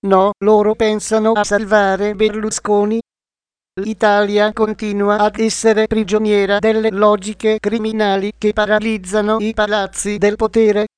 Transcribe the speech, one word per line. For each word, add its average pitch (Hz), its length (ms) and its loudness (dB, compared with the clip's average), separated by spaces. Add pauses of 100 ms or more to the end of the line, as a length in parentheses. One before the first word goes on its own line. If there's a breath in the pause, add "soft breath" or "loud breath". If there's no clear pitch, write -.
No, 196 240 4 (120)
loro 214 320 4
pensano 220 560 0
a 214 140 0
salvare 202 680 0
Berlusconi. 214 840 -2 (800)
L'Italia 208 720 0
continua 208 680 -2
ad 208 200 0
essere 220 480 0
prigioniera 208 720 0
delle 220 300 0
logiche 208 720 0
criminali 208 760 -2
che 214 140 0
paralizzano 214 880 0
i 214 140 -4
palazzi 208 640 -4
del 202 180 2
potere. 214 520 0 (100)